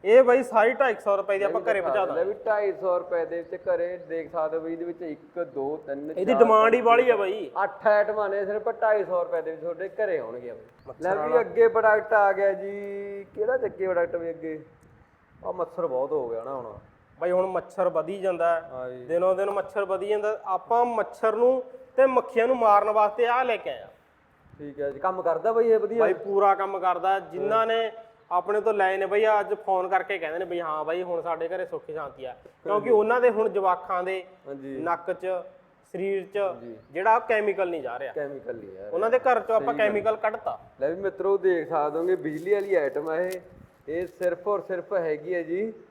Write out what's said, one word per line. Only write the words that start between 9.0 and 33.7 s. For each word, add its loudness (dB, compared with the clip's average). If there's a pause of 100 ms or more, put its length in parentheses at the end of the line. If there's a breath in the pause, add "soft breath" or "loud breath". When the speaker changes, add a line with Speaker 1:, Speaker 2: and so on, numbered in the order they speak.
Speaker 2:
ਸੌ -2
ਰੁਪਏ -4
ਦੇ -6
ਵਿੱਚ -10
ਤੁਹਾਡੇ -8
ਘਰੇ -2
ਆਉਣਗੇ -10
ਬਾਈ। -14 (280)
Speaker 1:
ਮੱਛਰ -14
Speaker 2:
ਲੈ 0
ਵੀ 2
Speaker 1:
ਵਾਲਾ। 2
Speaker 2:
ਅੱਗੇ 4
ਪ੍ਰੋਡਕਟ 4
ਆ 6
ਗਿਆ 2
ਜੀ, -8
ਕਿਹੜਾ -2
ਚੱਕੇ -2
ਪ੍ਰੋਡਕਟ 0
ਵੀ -4
ਅੱਗੇ? -10 (800)
ਆਹ -4
ਮੱਛਰ -4
ਬਹੁਤ -2
ਹੋ -2
ਗਿਆ -6
ਨਾ -8
ਹੁਣ। -10 (480)
Speaker 1:
ਬਾਈ -2
ਹੁਣ 2
ਮੱਛਰ -2
ਵਧੀ -2
ਜਾਂਦਾ 0
ਹੈ। -6
Speaker 2:
ਹਾਂ -8
ਜੀ। -14
Speaker 1:
ਦਿਨੋਂ 2
ਦਿਨ -2
ਮੱਛਰ -4
ਵਧੀ -4
ਜਾਂਦਾ। -2
ਆਪਾਂ 0
ਮੱਛਰ 0
ਨੂੰ 4 (340)
ਤੇ 8
ਮੱਖੀਆਂ 2
ਨੂੰ 2
ਮਾਰਨ 6
ਵਾਸਤੇ 2
ਆਹ 2
ਲੈ 0
ਕੇ -8
ਆਏ -8
ਆ। -16 (680)
Speaker 2:
ਠੀਕ -12
ਹੈ -2
ਜੀ। -12
ਕੰਮ 0
ਕਰਦਾ 2
ਬਾਈ 4
ਇਹ 6
ਵਧੀਆ? 0
Speaker 1:
ਬਾਈ 6
ਪੂਰਾ 4
ਕੰਮ -4
ਕਰਦਾ। 0
ਜਿਨ੍ਹਾਂ -2
Speaker 2:
ਹਾਂ। 2
Speaker 1:
ਨੇ 0 (380)
ਆਪਣੇ 0
ਤੋਂ 2
ਲਏ 2
ਨੇ -2
ਬਾਈ, 2
ਅੱਜ 2
ਫੋਨ -2
ਕਰਕੇ -2
ਕਹਿੰਦੇ -6
ਨੇ -4
ਬਈ -4
ਹਾਂ -4
ਬਾਈ -2
ਹੁਣ -4
ਸਾਡੇ -4
ਘਰੇ -6
ਸੁੱਖ -10
ਸ਼ਾਂਤੀ -10
ਆ। -10
ਕਿਉਂਕਿ -12
Speaker 2:
ਹਾਂ 2
ਜੀ। -2
Speaker 1:
ਉਹਨਾਂ 4
ਦੇ 6
ਹੁਣ 0
ਜਵਾਕਾਂ 0